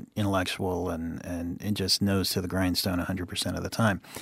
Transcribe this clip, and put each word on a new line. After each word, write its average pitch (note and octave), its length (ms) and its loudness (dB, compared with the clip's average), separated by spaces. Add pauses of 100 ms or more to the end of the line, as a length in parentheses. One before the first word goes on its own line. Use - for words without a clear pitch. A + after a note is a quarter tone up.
(160)
intellectual, F#2 720 0
and, E2 360 -4
and, F2 360 -6
and G2+ 160 0
just F#2 240 2
nose G2 300 2
to G2 100 0
the F2+ 60 -2
grindstone F2+ 520 2
a F2 60 -2
hundred F#2 220 -2
percent F2+ 280 -2
of E2+ 80 -2
the F#2+ 60 -4
time. G#2 320 2 (200)